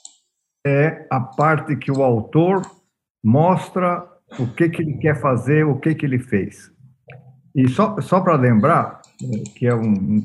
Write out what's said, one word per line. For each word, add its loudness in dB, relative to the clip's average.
é 0
a -2
parte 0
que -6
o 0
autor 2
mostra 2
o -4
que -2
que -4
ele -6
quer 0
fazer, 0
o 0
que -2
que -6
ele -2
fez. -6
E 4
só, -2
só 0
pra 2
lembrar, 2
que -4
é 2
um, 0